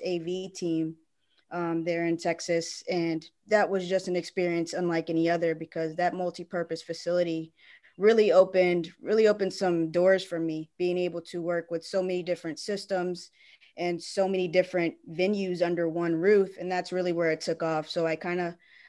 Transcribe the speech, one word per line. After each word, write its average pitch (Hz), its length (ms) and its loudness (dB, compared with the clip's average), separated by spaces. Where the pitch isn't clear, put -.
A 175 160 -2
V 185 340 -6
team, 160 400 -2
um, 170 320 -4
there 170 240 0
in 165 100 0
Texas. 165 720 -4
And 165 400 -2
that 208 200 4
was 185 200 -2
just 185 180 0
an 185 80 -2
experience 170 580 -2
unlike 170 380 -2
any 165 180 2
other, 165 280 0
because 160 400 -6
that 175 180 0
multi-purpose 175 640 -6
facility 170 720 -2
really 214 320 6
opened, 180 640 6
really 220 240 4
opened 202 260 2
some 170 380 0
doors 180 320 4
for 175 160 -8
me, 160 400 -4
being 180 180 0
able 170 260 -4
to 170 200 -8
work 170 300 -4
with 165 120 -4
so 190 180 -2
many 180 200 -2
different 165 380 -6
systems 180 720 -6
and 175 240 -4
so 190 280 -2
many 185 180 0
different 170 480 2
venues 185 500 0
under 170 280 0
one 170 260 0
roof. 190 420 4
And 175 140 -6
that's 180 220 -4
really 180 200 0
where 165 200 2
it 160 80 -4
took 165 240 -4
off. 156 260 -2
So 165 160 0
I 160 80 0
kinda 175 420 -4